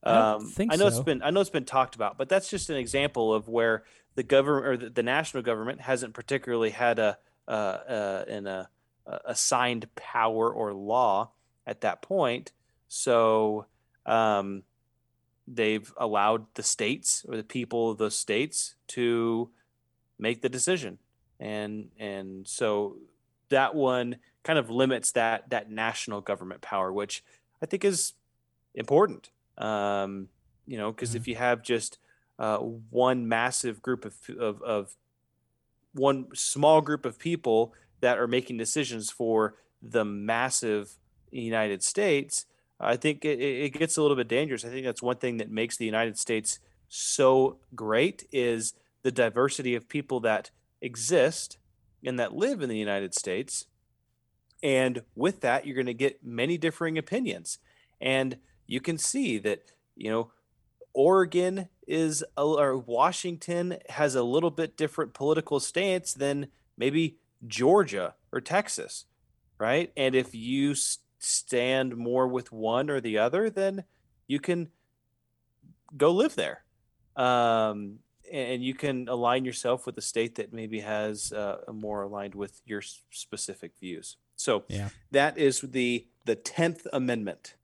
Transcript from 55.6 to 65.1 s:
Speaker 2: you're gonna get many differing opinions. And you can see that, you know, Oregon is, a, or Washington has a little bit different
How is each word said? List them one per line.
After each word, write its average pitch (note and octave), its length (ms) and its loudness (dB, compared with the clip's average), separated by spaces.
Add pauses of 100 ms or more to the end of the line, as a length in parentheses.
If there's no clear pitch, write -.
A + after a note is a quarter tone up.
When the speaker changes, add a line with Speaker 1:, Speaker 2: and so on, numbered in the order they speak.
Speaker 2:
you're C3+ 100 -6
gonna B2 300 -2
get - 180 -2
many B2+ 320 -2
differing D#3+ 400 -2
opinions. D#3 600 -4 (420)
And C3+ 380 0 (280)
you C3 140 -4
can E3 160 -4
see G3 400 -2 (100)
that, G#2 140 0 (340)
you - 160 -6
know, A2+ 220 -2 (600)
Oregon F3+ 760 4 (180)
is, D#3 380 0 (120)
a, C#3+ 80 0
or D3 320 2
Washington E3+ 1000 -2 (140)
has C#3+ 240 0
a B2+ 80 2 (120)
little E3 160 4
bit D#3 260 -4
different D3+ 380 -4